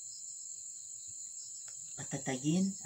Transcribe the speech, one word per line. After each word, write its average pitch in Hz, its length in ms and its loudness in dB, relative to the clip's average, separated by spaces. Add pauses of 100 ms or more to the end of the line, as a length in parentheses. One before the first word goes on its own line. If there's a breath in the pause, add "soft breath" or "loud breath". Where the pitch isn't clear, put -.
(2000)
Patatagin 151 720 6 (140)